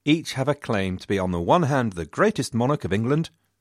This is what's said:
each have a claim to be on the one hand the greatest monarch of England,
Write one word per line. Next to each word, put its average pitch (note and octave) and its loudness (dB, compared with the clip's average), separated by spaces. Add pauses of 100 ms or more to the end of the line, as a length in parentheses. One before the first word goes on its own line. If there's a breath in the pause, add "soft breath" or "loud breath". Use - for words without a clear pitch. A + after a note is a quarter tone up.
each D3+ 2
have C3+ 0
a D3 2
claim F#2+ -2
to - -14
be G2 2
on F#2 0
the F2 0
one D3 4
hand B2+ 0
the E2+ -6
greatest D3+ 0
monarch B2+ 0
of G2 -2
England, C3 0 (300)